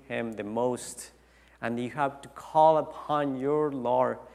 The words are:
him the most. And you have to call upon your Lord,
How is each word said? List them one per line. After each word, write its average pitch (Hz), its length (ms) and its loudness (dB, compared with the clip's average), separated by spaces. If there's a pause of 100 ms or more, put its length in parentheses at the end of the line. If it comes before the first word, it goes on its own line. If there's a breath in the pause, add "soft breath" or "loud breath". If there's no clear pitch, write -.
him 117 260 -4
the 104 100 -8
most. 117 680 -4 (500 soft breath)
And 117 180 -4
you 123 120 -4
have 139 300 -2
to - 80 -16
call 156 480 6
upon 147 600 -2
your 147 340 0
Lord, 123 460 0 (160 loud breath)